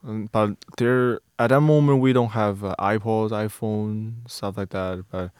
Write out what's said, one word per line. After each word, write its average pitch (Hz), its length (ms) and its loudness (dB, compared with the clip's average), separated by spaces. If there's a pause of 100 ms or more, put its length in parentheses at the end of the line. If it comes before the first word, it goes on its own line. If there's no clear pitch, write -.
Um, 110 280 -8
but 107 200 2 (260)
there, 123 440 0 (160)
at 117 100 2
that 135 140 4
moment, 147 400 6
we 131 120 4
don't 123 160 2
have, 104 340 -2
uh, 95 160 -4
iPods, 110 520 0
iPhone, 107 960 -4
stuff - 280 -8
like 98 120 -6
that. 92 420 -6
But 90 280 -6